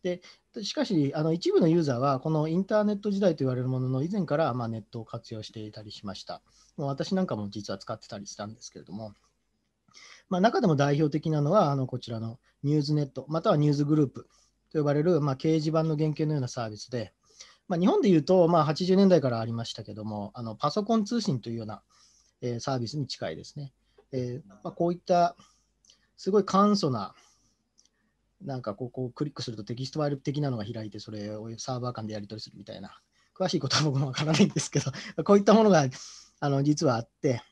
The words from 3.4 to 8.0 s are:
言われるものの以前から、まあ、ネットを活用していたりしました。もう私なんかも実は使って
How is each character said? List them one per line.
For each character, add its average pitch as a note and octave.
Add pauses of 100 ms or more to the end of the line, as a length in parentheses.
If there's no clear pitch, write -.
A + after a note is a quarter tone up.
言 C3
わ B2+
れ B2+
る B2+
も B2+
の B2+
の C3
以 E3+
前 G3
か D3
ら、 D3+
ま B2
あ、 A2+
ネ A2
ッ G2+
ト -
を A2
活 -
用 A2
し -
て A2+
い G#2+
た G#2+
り G#2
し -
ま F#2+
し -
た。 F2 (340)
も C#3+
う -
私 C#3
な F#3+
ん F3+
か A#2+
も G#2
実 G#2
は G2
使 -
っ G#2+
て -